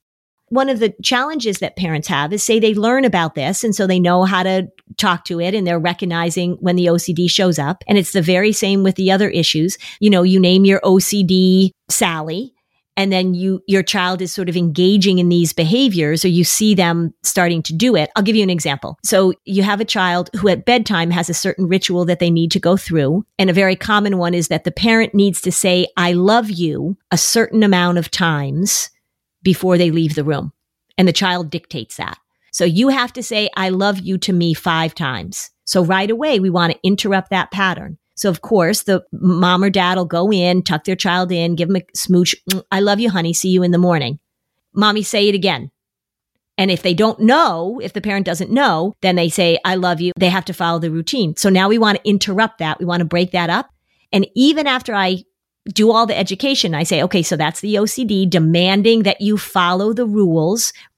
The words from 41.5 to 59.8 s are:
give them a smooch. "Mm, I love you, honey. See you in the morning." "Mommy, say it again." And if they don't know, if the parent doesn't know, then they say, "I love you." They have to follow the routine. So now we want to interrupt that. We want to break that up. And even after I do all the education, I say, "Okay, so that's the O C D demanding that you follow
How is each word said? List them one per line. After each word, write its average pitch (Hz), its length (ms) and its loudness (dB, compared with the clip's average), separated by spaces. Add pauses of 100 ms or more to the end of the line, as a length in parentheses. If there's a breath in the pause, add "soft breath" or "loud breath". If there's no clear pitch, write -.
give 170 140 -2
them 196 80 0
a 175 80 -6 (100)
smooch. 180 400 0 (160)
"Mm, 190 180 -2
I 196 120 -2
love 202 180 2
you, 233 120 0
honey. 170 200 -2
See 180 160 -2
you 185 160 4
in 175 80 2
the 170 60 4
morning." 151 420 2 (540)
"Mommy, 208 300 0
say 208 260 0
it 202 60 0
again." 175 360 -4 (840)
And 190 120 0
if 175 120 -2
they 180 120 0
don't 220 280 0
know, 226 600 2
if 190 120 -12
the 196 80 -8
parent 196 240 -4
doesn't 175 260 -4
know, 202 400 0 (100)
then 185 140 2
they 170 140 2
say, 170 340 2
"I 185 120 0
love 180 260 -2
you." 180 180 -2
They 185 80 2
have 185 180 0
to 180 80 -8
follow 170 260 -2
the 160 120 -4
routine. 165 460 -4
So 202 100 -2
now 190 220 4
we 233 80 2
want 208 200 2
to - 120 -4
interrupt 208 480 -2
that. 156 200 -4
We 180 80 -6
want 175 140 -2
to 170 60 0
break 175 260 -2
that 170 180 -2
up. 214 200 -4 (420)
And 196 240 2
even 294 320 2
after 254 260 -4
I 185 300 -2 (500)
do 220 180 4
all 226 140 4
the - 120 -4
education, 196 560 -2
I 151 100 -2
say, 160 200 0
"Okay, 180 180 0
so 160 160 -2
that's 156 240 -4
the 208 160 -2
O 208 80 2
C 254 180 -6
D 202 220 0
demanding 185 800 2
that 190 180 -2
you 208 160 0
follow 185 560 -2